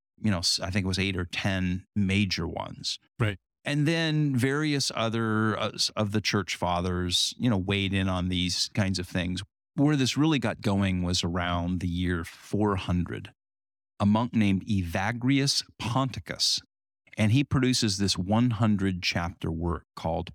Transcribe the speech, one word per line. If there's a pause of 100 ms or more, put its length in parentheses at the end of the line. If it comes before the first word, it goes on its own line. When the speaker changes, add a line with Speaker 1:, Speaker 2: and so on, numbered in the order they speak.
(220)
Speaker 1:
you
know,
s-,
I
think
it
was
eight
or
ten (100)
major
ones." (200)
Speaker 2:
Right. (260)
Speaker 1:
And
then
various
other,
uh,
s-,
of
the
church
fathers,
you
know,
weighed
in
on
these
kinds
of
things. (340)
Where
this
really
got
going
was
around
the
year
four
hundred. (680)
A
monk
named
Evagrius (140)
Ponticus, (540)
and
he
produces
this
one
hundred
chapter
work (120)
called